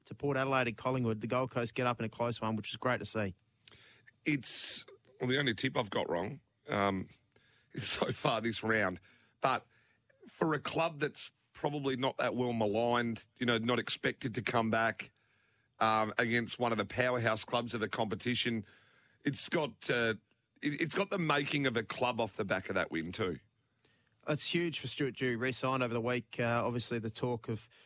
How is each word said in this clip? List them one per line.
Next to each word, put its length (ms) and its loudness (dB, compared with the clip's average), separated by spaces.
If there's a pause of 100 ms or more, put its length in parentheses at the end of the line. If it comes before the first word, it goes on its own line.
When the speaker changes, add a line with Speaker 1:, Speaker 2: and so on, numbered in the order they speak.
Speaker 1:
to 100 -14
Port 220 0
Adelaide 320 4
and 80 -4
Collingwood, 440 0
the 60 -4
Gold 240 2
Coast 240 -2
get 140 2
up 100 0
in 80 -2
a 20 -6
close 320 -2
one, 140 0
which 160 -4
is 60 -8
great 240 0
to 40 -6
see. 300 -2 (920)
Speaker 2:
It's, 600 0 (360)
well, 80 0
the 100 2
only 160 2
tip 220 -2
I've 140 0
got 200 0
wrong, 300 -2 (280)
um, 380 2 (360)
<laughs> 340 -20
so 360 0
far 280 0
this 220 -2
round. 380 2 (400)
But 240 2 (640)
for 260 2
a 40 0
club 420 -2
that's 300 -2 (220)
probably 440 0
not 220 0
that 160 2
well 180 2
maligned, 720 2 (140)
you 80 0
know, 120 4
not 200 2
expected 560 -2
to 80 -2
come 280 2
back, 400 0 (680)
um, 400 4
against 400 0
one 140 2
of 60 2
the 60 0
powerhouse 600 0
clubs 300 -2
of 60 -4
the 80 0
competition, 760 -2 (600)
it's 240 0
got, 220 0 (200)
uh, 240 2 (480)
it, 180 -2
it's 140 -2
got 160 0
the 80 0
making 480 2
of 100 2
a 60 2
club 380 -2
off 140 -2
the 100 -4
back 240 -2
of 60 -6
that 160 0
win 220 -4
too. 260 -2 (880)
Speaker 1:
It's 160 -2
huge 360 0
for 80 -8
Stuart 280 -4
Dew, 220 0
re-signed 440 0
over 120 0
the 60 0
week. 400 -2
Uh, 240 2
obviously, 340 -2
the 120 -4
talk 380 -4
of, 200 -6 (180)